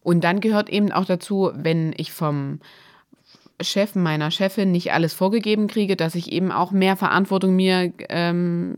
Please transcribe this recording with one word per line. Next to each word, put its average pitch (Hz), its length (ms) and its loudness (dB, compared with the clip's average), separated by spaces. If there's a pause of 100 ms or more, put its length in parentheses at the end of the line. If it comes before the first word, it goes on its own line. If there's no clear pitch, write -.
Und 170 220 2
dann 180 160 0
gehört 214 280 2
eben 208 240 2
auch 190 140 -2
dazu, 185 480 0
wenn 160 420 -2
ich - 160 -10
vom 147 460 -4 (1040)
Chef, 202 320 -2
meiner 156 380 0
Chefin 196 400 0
nicht 175 200 0
alles 165 220 0
vorgegeben 214 540 0
kriege, 202 280 0
dass 165 200 -2
ich 170 160 -6
eben 180 180 0
auch 175 220 0
mehr 190 240 4
Verantwortung 190 580 2
mir, 185 380 2 (160)
ähm, 170 680 -2